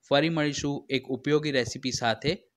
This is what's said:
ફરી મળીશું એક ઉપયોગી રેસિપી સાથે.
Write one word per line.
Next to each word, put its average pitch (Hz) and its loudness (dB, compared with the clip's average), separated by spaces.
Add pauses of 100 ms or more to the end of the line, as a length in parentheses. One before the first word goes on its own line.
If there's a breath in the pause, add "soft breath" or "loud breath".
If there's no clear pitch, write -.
(100)
ફરી 147 4
મળીશું 147 -2
એક 135 -2
ઉપયોગી 147 0
રેસિપી 127 -2
સાથે. 117 0 (240)